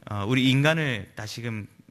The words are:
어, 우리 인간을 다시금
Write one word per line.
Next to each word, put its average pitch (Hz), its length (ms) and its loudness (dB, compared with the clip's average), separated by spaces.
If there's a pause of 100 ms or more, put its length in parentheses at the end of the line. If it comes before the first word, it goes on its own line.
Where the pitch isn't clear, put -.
(100)
어, 101 180 -2
우리 131 220 4
인간을 139 640 2
다시금 110 500 -8 (240)